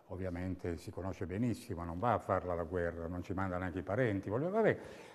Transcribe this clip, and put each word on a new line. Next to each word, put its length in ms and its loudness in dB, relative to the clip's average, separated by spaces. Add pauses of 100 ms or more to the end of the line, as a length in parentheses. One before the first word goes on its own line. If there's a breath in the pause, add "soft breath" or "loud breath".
ovviamente 680 -2
si 140 -10
conosce 340 -4
benissimo, 580 -2
non 160 -4
va 140 6
a 60 6
farla 340 2
la 100 2
guerra, 440 0
non 160 -4
ci 100 -4
manda 240 0
neanche 220 -2
i 40 -2
parenti. 460 2
Voglio, 200 0
vabbè, 300 4 (360 loud breath)